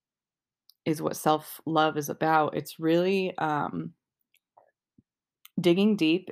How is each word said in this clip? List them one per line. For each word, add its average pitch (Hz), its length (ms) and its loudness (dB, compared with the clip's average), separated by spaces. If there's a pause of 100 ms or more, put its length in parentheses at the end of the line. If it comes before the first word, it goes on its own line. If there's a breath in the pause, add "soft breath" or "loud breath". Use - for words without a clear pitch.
(840)
is 160 160 -2
what 156 160 -4
self-love 156 800 0
is 147 120 -6
about. 160 480 0
It's 151 220 -10
really, 175 600 0
um, 156 560 -4 (1700)
digging 196 360 4
deep 170 360 0